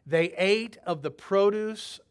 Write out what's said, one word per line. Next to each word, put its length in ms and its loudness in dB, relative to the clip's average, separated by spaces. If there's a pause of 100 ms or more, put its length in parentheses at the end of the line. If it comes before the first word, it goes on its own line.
they 300 2
ate 500 0
of 160 -4
the 80 -6
produce 920 0 (100)